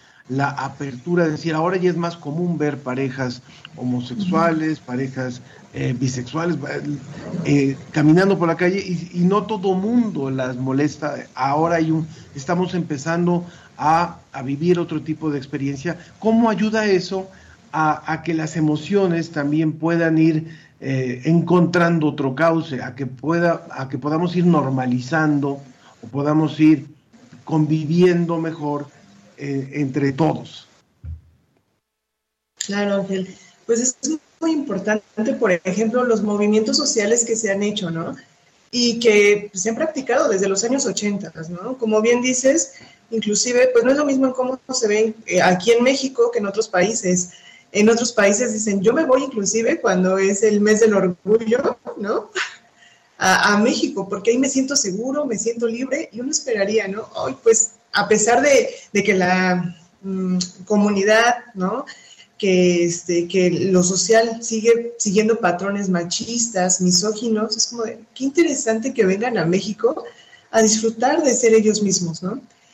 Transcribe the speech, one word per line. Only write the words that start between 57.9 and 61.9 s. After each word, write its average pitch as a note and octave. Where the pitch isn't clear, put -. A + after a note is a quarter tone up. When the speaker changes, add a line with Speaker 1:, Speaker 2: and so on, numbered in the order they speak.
Speaker 2:
a G3+
pesar A3+
de, C#4
de G3+
que G3+
la, F3+
mm, F#3+
comunidad, G#3
¿no? G3+